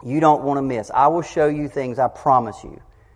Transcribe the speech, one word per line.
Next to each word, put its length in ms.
You 160
don't 240
want 140
to 40
miss. 320
I 140
will 140
show 260
you 200
things, 320
I 80
promise 560
you. 180